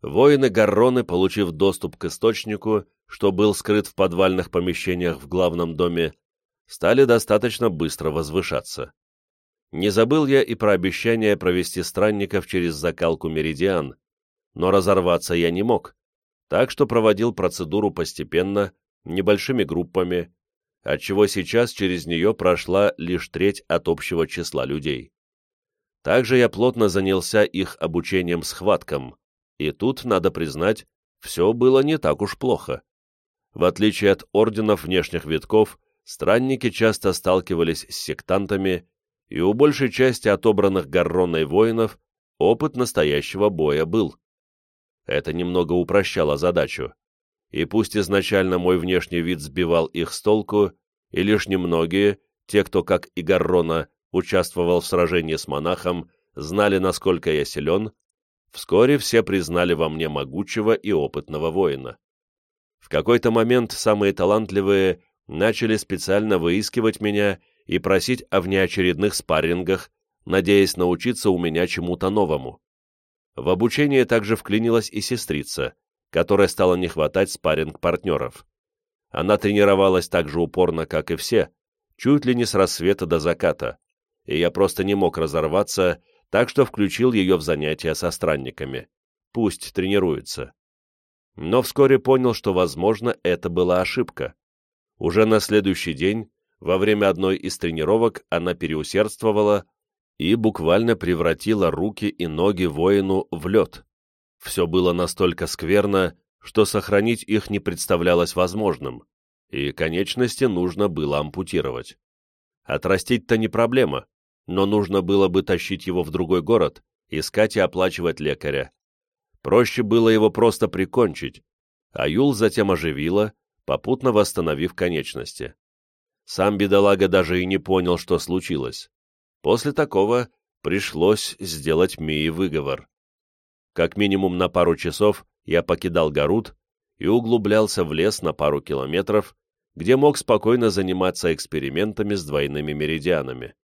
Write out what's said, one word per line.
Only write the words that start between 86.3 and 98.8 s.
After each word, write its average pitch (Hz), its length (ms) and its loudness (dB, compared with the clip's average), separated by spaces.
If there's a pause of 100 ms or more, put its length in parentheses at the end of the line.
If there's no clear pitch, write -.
что 135 160 2
включил 107 480 0
её 92 240 4
в - 20 -2
занятия 78 540 -2
со 87 160 -4
странниками. 67 800 -6 (440)
Пусть 107 400 -2
тренируется. 92 800 -2 (800)
Но 110 280 0
вскоре 135 360 4
понял, 127 360 2
что, 104 180 -2
возможно, 95 680 0
это 87 260 -2
была 90 320 2
ошибка. - 540 -4 (640)
Уже 90 260 2
на 110 160 4
следующий 95 540 0
день, 101 360 -2 (300)
во 82 160 0
время 104 320 2
одной 95 280 0
из - 200 -8
тренировок, 87 720 0
она 85 240 -2
переусердствовала 101 1120 0 (540)